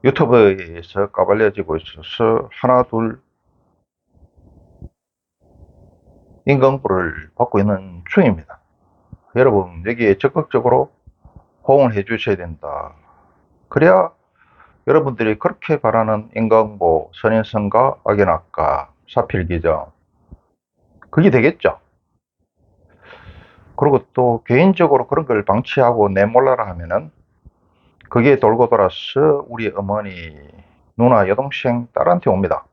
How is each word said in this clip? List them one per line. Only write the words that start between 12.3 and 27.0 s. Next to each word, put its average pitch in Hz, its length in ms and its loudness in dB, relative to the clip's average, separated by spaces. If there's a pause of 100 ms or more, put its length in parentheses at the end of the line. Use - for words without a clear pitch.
된다. 76 580 -12 (760)
그래야 175 440 4 (760)
여러분들이 123 500 0
그렇게 - 420 -4
바라는 110 560 -2
인강보, 107 800 0
선인성과 110 880 -2
악연학과, 85 880 -2 (160)
사필기정, 85 840 -4 (1160)
그게 160 200 4
되겠죠. 127 500 0 (2000)
그리고 135 240 2 (140)
또 123 320 0
개인적으로 139 640 2
그런 151 180 -4
걸 110 200 -2
방치하고 117 640 0
내몰라라 117 580 0
하면은 90 440 -8 (1000)